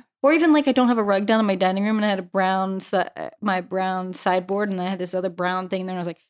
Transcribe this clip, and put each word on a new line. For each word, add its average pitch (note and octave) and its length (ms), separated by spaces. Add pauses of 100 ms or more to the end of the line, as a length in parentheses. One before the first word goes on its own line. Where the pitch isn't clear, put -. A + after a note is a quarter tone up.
(220)
Or C#4 100
even, D#4+ 200
like, D4 140
I C4 60
don't B3+ 160
have A#3+ 100
a A3 60
rug G3+ 220
down A3 140
in G#3+ 60
my G3 100
dining F#3+ 280
room, A3 120
and G#3+ 80
I G#3+ 40
had G3 100
a F#3+ 40
brown F#3+ 580
si-, - 160
uh, - 340 (100)
my F#3+ 200
brown F#3 520
sideboard, G3 580
and F#3 100
I F3+ 80
had F#3+ 100
this F3+ 160
other F#3 140
brown F3+ 400
thing F#3 180
there, F#3 80
and F#3 40
I - 20
was E3+ 60
like, E3+ 120 (120)